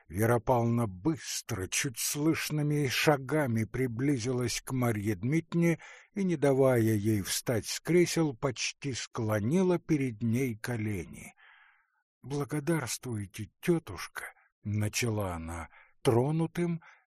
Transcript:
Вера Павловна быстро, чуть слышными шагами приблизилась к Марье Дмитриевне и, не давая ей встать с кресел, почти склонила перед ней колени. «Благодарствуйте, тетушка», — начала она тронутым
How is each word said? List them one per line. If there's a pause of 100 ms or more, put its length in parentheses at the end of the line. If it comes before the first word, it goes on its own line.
Вера
Павловна
быстро,
чуть
слышными
шагами
приблизилась
к
Марье
Дмитриевне (360)
и,
не
давая
ей
встать
с
кресел,
почти
склонила
перед
ней
колени. (880)
«Благодарствуйте, (100)
тетушка», — (300)
начала
она (320)
тронутым (280)